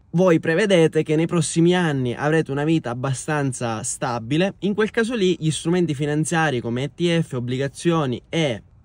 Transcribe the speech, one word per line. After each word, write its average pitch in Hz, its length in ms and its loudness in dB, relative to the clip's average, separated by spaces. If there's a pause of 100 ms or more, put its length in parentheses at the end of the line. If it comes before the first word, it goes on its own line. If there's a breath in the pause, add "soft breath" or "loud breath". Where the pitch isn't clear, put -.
(120)
voi 165 300 4
prevedete 165 600 4
che 156 140 0
nei 165 120 2
prossimi 170 460 2
anni 139 400 0
avrete 151 380 0
una 143 140 -2
vita 160 240 0
abbastanza 127 920 -4
stabile, 135 760 -4
in 202 140 -2
quel 208 180 -2
caso 233 240 -2
lì 185 240 2
gli 156 120 0
strumenti 170 420 0
finanziari 151 640 0
come 117 240 -4
E 143 100 -8
T 170 280 0
F, 160 120 -6
obbligazioni 135 920 -2
e 143 360 -2 (220)